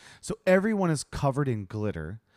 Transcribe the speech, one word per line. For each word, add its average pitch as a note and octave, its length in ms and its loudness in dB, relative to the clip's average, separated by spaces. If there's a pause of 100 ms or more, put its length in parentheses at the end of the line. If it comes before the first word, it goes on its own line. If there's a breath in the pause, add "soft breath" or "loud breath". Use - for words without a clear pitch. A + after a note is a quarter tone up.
(200 loud breath)
So - 160 -8 (100)
everyone F#3+ 440 4
is D3 120 0
covered C#3 460 -2
in G#2+ 160 -2
glitter. G2 560 -6 (160 soft breath)